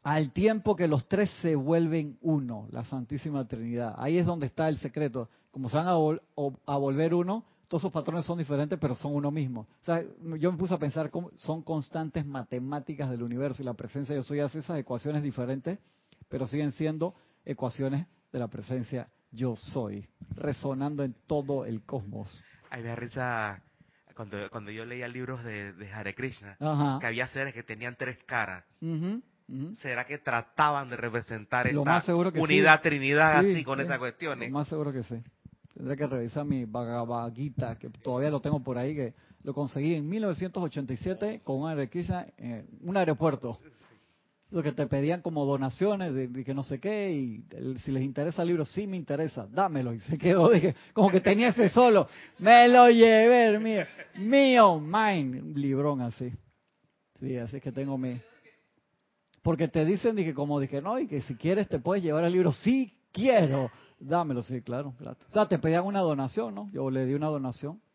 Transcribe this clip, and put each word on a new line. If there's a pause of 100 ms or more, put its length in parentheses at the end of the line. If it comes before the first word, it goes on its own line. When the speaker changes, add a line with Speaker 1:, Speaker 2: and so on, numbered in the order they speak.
Speaker 1:
Al
tiempo
que
los
tres (120)
se
vuelven
uno,
la
Santísima
Trinidad.
Ahí
es
donde
está
el
secreto. (240)
Como
se
van
a
vol-, (140)
o-,
a
volver
uno, (240)
todos
esos
patrones
son
diferentes,
pero
son
uno
mismo. (140)
O
sea, (360)
yo
me
puse
a
pensar
cómo
son
constantes
matemáticas
del
universo
y
la
presencia
yo
soy
hace
esas
ecuaciones
diferentes, (520)
pero
siguen
siendo (300)
ecuaciones (240)
de
la
presencia (220)
yo
soy, (260)
resonando
en (140)
todo
el
cosmos. (380)
Speaker 2:
Ay,
me
da
risa (540)
cuando, (120)
cuando
yo
leía
libros
de,
de
Hare
Krishna,
Speaker 1:
Ajá.
Speaker 2:
que
había
seres
que
tenían
tres
caras. (160)
Speaker 1:
Ujú, (260)
ujú.
Speaker 2:
¿Será
que
trataban
de
representar
Speaker 1:
Lo
Speaker 2:
esta
Speaker 1:
más
seguro
que
Speaker 2:
unidad,
Speaker 1:
sí.
Speaker 2:
trinidad,
Speaker 1:
Sí,
Speaker 2:
así,
con
Speaker 1:
sí.
Speaker 2:
esas
cuestiones?
Speaker 1:
Lo
más
seguro
que
sí. (520)
Tendré
que
revisar
mi
Bhagavad
Gita,
que
todavía
lo
tengo
por
ahí,
que (300)
lo
conseguí
en
mil
novecientos
ochenta
y
siete
con
un
Hare
Krishna (100)
en (140)
un
aeropuerto. (920)
Lo
que
te
pedían
como
donaciones,
de,
de
que
no
sé
qué,
y
el,
si
les
interesa
el
libro,
"Sí
me
interesa,
dámelo".
Y
se
quedó,
dije, (160)
como
que
tenía
ese
solo. (300)
Me
lo
llevé,
el
mío. (340)
Mío,
mine.
Un
librón
así. (840)
Sí,
así
es
que
tengo
mi... (1200)
Porque
te
dicen,
dije,
como
dije,
no,
y
que
si
quieres
te
puedes
llevar
el
libro.
Sí, (180)
quiero. (280)
Dámelo,
sí,
claro,
gratis.
O
sea,
te
pedían
una
donación,
¿no?
Yo
le
di
una
donación. (120)